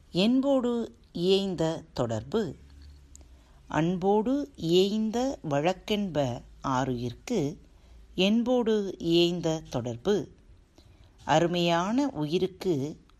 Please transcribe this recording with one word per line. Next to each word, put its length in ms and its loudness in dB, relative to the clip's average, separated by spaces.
என்போடு 840 2
இயைந்த 720 0
தொடர்பு." 600 -2
அன்போடு 880 0
இயைந்த 840 0
வழக்கென்ப 920 -2
ஆருயிர்க்கு, 960 -2
என்போடு 840 2
இயைந்த 720 2
தொடர்பு. 580 -2
அருமையான 840 2
உயிருக்கு 880 -2